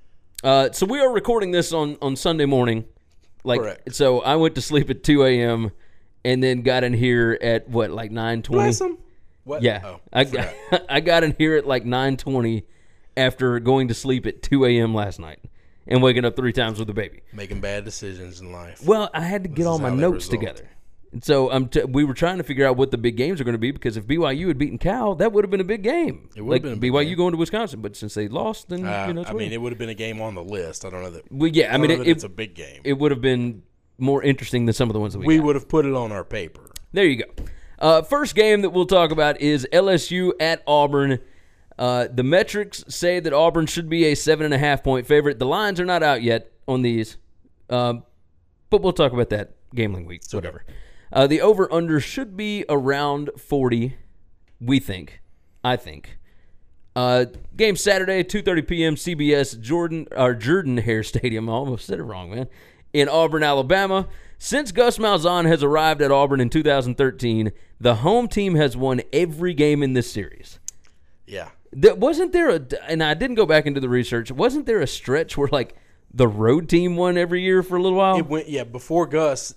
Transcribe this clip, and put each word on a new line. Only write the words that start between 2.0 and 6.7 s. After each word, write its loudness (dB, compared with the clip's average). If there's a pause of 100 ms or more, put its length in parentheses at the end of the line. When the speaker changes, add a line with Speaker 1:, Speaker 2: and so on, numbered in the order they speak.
Speaker 1:
on -2
Sunday 0
morning. 2 (580)
Like, 0
Speaker 2:
Correct. -8
Speaker 1:
so 4
I 2
went 2
to -4
sleep 2
at -6
two 6
A 4
M 0 (520)
and 0
then 0
got 2